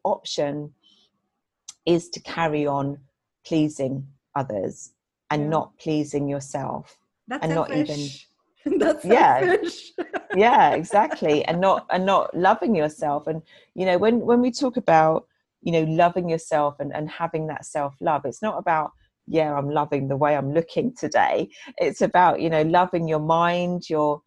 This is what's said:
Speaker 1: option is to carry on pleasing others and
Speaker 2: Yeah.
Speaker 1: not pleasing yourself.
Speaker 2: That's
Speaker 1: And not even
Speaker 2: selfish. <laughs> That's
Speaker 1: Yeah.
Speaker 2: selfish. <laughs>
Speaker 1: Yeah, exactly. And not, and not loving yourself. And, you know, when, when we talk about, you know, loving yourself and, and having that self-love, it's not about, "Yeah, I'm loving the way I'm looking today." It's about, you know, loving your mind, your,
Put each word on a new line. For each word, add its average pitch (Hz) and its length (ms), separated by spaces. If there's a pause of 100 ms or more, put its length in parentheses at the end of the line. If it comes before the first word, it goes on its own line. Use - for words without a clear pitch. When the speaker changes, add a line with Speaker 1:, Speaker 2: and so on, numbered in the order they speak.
Speaker 1:
option 147 680 (1120)
is 170 260
to - 100
carry 151 460
on 139 320 (480)
pleasing 139 600 (280)
others - 580 (380)
and 151 120
Speaker 2:
Yeah. 147 60
Speaker 1:
not 156 300
pleasing 147 500
yourself. 143 680 (300)
Speaker 2:
That's 247 180
Speaker 1:
And 160 100
not 160 160
even 151 140
Speaker 2:
selfish. 147 440 (360)
<laughs> 349 140
That's 302 260
Speaker 1:
Yeah. 170 360
Speaker 2:
selfish. 359 580
<laughs> - 40 (340)
Speaker 1:
Yeah, 202 380
exactly. 185 720
And 170 120
not, 185 320
and 185 140
not 190 320
loving 208 380
yourself. 151 520
And, 160 140 (340)
you 185 120
know, 180 100
when, 220 240
when 240 220
we 247 80
talk 247 260
about, 160 500 (360)
you 170 100
know, 165 120
loving 170 440
yourself 151 520
and, 143 140
and 156 140
having 165 380
that 151 180
self-love, 143 640
it's 123 160
not 208 160
about, 165 340 (340)
"Yeah, 151 300
I'm 143 140
loving 147 360
the 135 120
way 147 180
I'm 139 160
looking 165 420
today." 101 540 (300)
It's - 240
about, 175 400
you 165 80
know, 160 100
loving 170 480
your 156 120
mind, 175 680
your, 151 380